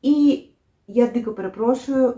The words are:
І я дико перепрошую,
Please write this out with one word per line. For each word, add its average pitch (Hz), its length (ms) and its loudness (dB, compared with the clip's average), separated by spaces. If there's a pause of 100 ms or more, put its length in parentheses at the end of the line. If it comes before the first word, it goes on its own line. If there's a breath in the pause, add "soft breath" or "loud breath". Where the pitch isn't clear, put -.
І 285 420 2 (440)
я 240 200 2
дико 226 260 -6
перепрошую, 240 840 -2